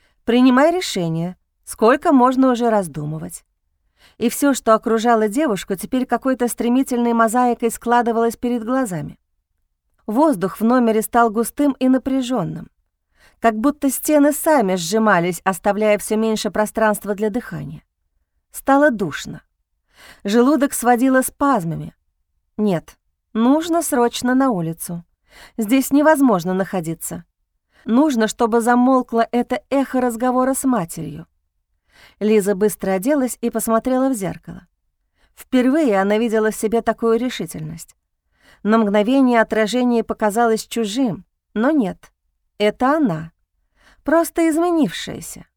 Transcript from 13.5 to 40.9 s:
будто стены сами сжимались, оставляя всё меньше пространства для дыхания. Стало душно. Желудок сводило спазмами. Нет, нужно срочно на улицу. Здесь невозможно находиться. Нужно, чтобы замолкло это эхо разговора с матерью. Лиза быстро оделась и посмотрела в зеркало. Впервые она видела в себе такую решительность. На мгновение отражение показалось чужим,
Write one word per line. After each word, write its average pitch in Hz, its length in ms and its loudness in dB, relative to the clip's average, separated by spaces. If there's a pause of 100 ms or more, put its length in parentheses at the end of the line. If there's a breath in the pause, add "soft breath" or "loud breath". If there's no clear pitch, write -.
будто 277 340 0
стены 294 420 4
сами 262 440 2
сжимались, 180 680 0
оставляя 202 540 0
всё - 180 -4
меньше 220 360 -2
пространства 208 640 -2
для 214 140 -2
дыхания. 160 540 -8 (680)
Стало 277 400 2
душно. 180 500 -6 (840 loud breath)
Желудок 247 500 2
сводило 247 480 2
спазмами. 170 720 -4 (640)
Нет, 202 400 -2 (360)
нужно 320 480 0
срочно 247 540 -2
на 269 160 2
улицу. 170 520 -8 (540 loud breath)
Здесь 233 340 0
невозможно 269 600 2
находиться. 170 720 -6 (600 soft breath)
Нужно, 240 420 2
чтобы 233 340 0
замолкло 247 720 2
это 240 380 -2
эхо 262 320 -2
разговора 254 520 0
с - 100 -6
матерью. 165 640 -4 (920 soft breath)
Лиза 208 360 2
быстро 190 360 -2
оделась 247 500 0
и 233 80 -2
посмотрела 233 600 0
в 269 40 -2
зеркало. 175 540 -10 (680)
Впервые 254 640 2
она 202 180 2
видела 220 340 0
в - 40 -8
себе 220 260 -2
такую 226 380 0
решительность. 165 760 -10 (680 soft breath)
На 220 140 4
мгновение 226 640 2
отражение 226 600 0
показалось 220 640 0
чужим, 220 600 -4 (280)